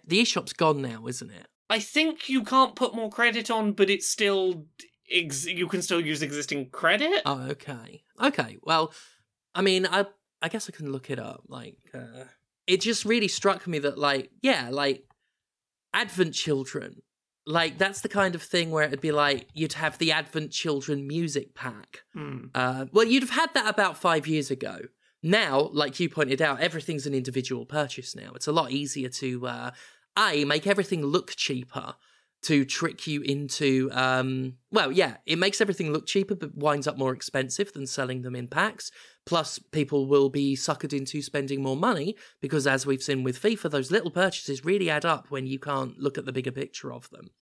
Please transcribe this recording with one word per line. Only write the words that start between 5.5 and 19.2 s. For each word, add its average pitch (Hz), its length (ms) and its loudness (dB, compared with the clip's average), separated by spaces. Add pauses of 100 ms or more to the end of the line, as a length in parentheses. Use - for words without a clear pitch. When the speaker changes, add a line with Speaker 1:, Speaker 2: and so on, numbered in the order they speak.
Speaker 2:
can 180 160 -2
still 170 180 0
use 151 220 -2
existing 143 480 -4
credit. 285 560 2
Speaker 1:
Oh, 135 240 -2
okay. - 540 -12 (180)
Okay, 151 400 0
well, 160 320 2 (580)
I 180 100 -2
mean, 185 220 4
I, 190 220 2 (340)
I 165 80 -2
guess 214 220 -8
I - 20 -14
can 147 200 -8
look 135 180 -8
it 123 80 -4
up, - 300 -10
like, 117 280 -16 (160)
uh, 123 340 -16 (420)
it 185 120 6
just 220 240 0
really 214 220 4
struck 185 400 0
me 160 140 -2
that, 139 180 -2
like, 143 320 0 (120)
yeah, 170 280 2
like, 139 380 0 (840)
Advent 185 420 2
Children, - 680 -4 (440)
like, 160 320 0
that's 196 220 0
the - 80 -2
kind 190 280 2
of 165 60 -8
thing 170 280 0
where 156 140 2
it'd 143 160 -2
be 156 120 0
like, 143 400 2